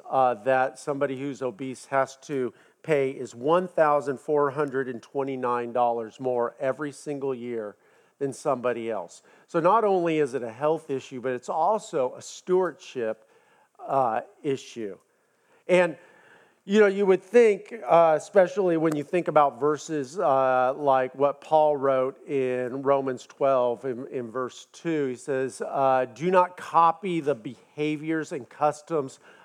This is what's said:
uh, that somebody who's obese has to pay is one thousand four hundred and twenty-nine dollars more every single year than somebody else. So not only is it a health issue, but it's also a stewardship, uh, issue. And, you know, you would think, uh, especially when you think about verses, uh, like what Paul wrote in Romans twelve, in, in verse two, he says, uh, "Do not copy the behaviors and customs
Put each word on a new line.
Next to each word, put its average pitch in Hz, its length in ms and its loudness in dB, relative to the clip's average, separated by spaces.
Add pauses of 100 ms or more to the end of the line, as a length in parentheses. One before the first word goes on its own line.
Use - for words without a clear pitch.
uh, 127 260 2
that 131 440 0
somebody 139 400 -4
who's 135 240 -8
obese 127 440 -8
has 135 320 -2
to 131 340 -6 (300)
pay 139 280 0
is 127 240 -10
one 156 320 0
thousand 143 540 0
four 147 320 0
hundred 135 360 -4
and 120 140 -10
twenty-nine 127 680 -4
dollars 117 480 -2
more 123 400 -2
every 139 320 -4
single 139 420 -6
year 117 400 -8 (440)
than 139 160 -4
somebody 120 560 -4
else. 92 320 -8 (240)
So 170 140 -4
not 196 220 4
only 175 360 2
is 139 160 0
it 127 80 -4
a 120 80 -8
health 151 400 -2
issue, 131 320 -8
but 127 100 -2
it's 123 160 -8
also 175 680 -2
a - 60 -16
stewardship, 147 1040 -4 (600)
uh, 127 340 0 (220)
issue. 120 560 -8 (680)
And, 180 300 2 (680)
you 202 140 4
know, 208 60 8
you 196 200 0
would 190 160 4
think, 226 520 4 (140)
uh, 165 300 6
especially 180 580 2
when 160 180 2
you 147 100 -4
think 170 240 -2
about 147 300 4
verses, 147 600 -2
uh, 135 580 2
like 131 380 2
what 139 260 0
Paul 151 380 2
wrote 131 480 0
in 127 560 -2
Romans 135 440 0
twelve, 127 600 0
in, 127 220 -8
in 123 220 -8
verse 123 420 -8
two, 156 340 -4
he 127 100 -6
says, 131 500 -4
uh, 131 480 2
"Do 151 160 -4
not 180 260 4
copy 165 640 2
the 143 140 0
behaviors 151 1000 -6
and 131 160 -10
customs 147 720 -2 (260)